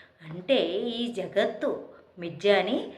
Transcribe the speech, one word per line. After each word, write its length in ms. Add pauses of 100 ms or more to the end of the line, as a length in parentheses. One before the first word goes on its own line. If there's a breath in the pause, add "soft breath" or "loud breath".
(300 loud breath)
అంటే 360
ఈ 460
జగత్తు 760 (300 loud breath)
మిథ్య 400
అని 400